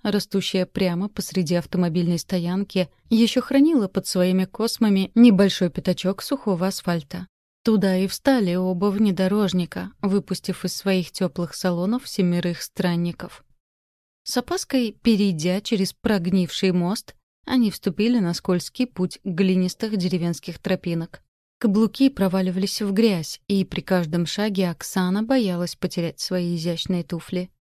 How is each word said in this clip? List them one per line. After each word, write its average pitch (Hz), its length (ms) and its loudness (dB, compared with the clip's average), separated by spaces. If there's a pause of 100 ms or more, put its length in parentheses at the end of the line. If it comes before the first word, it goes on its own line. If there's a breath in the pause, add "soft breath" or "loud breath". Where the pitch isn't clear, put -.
растущая 190 640 -2
прямо 185 420 -2
посреди 180 460 -2
автомобильной 175 640 0
стоянки, 185 680 -2 (220)
ещё 226 320 4
хранила 277 460 4
под 185 180 -4
своими 185 400 2
космами 202 720 0
небольшой 196 560 6
пятачок 185 500 -2
сухого 190 460 -2
асфальта. 170 580 -6 (380)
Туда 190 340 4
и 190 80 0
встали 208 480 2
оба 185 380 0
внедорожника, 190 1000 0 (120)
выпустив 196 640 -2
из 180 100 -6
своих 185 360 -2
тёплых 175 440 -6
салонов 185 520 -2
семерых 175 540 -2
странников. 175 800 -4 (800)
С - 160 -6
опаской, 254 640 -2
перейдя 190 600 2
через 196 320 -2
прогнивший 190 800 0
мост, 180 420 -2 (300)
они 233 260 2
вступили 220 480 0
на 175 140 0
скользкий 185 540 -2
путь - 360 -4
глинистых 185 760 0
деревенских 170 600 -2
тропинок. 170 640 -4 (380)
Каблуки 220 500 2
проваливались 185 720 -2
в 202 120 -2
грязь, 190 540 0
и 196 160 2
при - 180 -8
каждом 170 440 0
шаге 196 440 -2
Оксана 185 540 -2
боялась 202 520 0
потерять 170 440 -6
свои 175 360 -2
изящные 170 480 -4
туфли. 180 480 -8 (240)